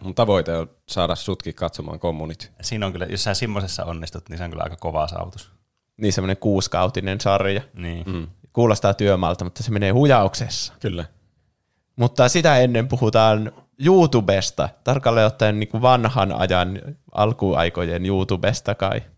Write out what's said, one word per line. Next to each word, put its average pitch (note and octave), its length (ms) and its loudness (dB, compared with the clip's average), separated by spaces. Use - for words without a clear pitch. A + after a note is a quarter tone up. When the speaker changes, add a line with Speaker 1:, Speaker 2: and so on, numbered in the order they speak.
Speaker 1:
Mun F#2 120 -12
tavoite F#2 420 0
on E2 120 -6
saada E2+ 280 -2
sutkin - 400 -8
katsomaan D#2+ 440 -8
Community. D#2+ 480 -6
Speaker 2:
Siinä G#2+ 240 -6
on F#2+ 60 -4
kyllä, F2+ 140 -8
jos F#2 180 -6
sä G#2 100 -2
semmosessa G2 520 -6
onnistut, E2 440 -10
niin E2 80 -12
se F2 60 -8
on F2 60 -8
kyllä D#2+ 140 -8
aika E2+ 120 -10
kova D#2 320 -4
saavutus. E2+ 440 -12
Speaker 3:
Niin, G#2 160 0
semmonen F#2+ 240 -2
kuusikautinen G2 840 -2
sarja. G2 400 0
Speaker 2:
Niin. E2+ 360 -10
Speaker 1:
Mm. E2+ 180 -6
Speaker 3:
Kuulostaa G#2+ 400 4
työmaalta, F#2 500 2
mutta - 200 -8
se - 80 -6
menee G2+ 200 0
hujauksessa. A#2+ 880 2
Speaker 1:
Kyllä. F2 260 -6
Speaker 3:
Mutta B2 340 4
sitä D#3+ 280 4
ennen B2 300 4
puhutaan A2 640 2
YouTubesta, A#2 840 4
tarkalleen A#2 440 2
ottaen G#2+ 320 0
niinku A2 220 -4
vanhan A#2 500 4
ajan F2+ 480 0
alkuaikojen F2 920 0
YouTubesta G2 720 -2
kai. G2 260 -2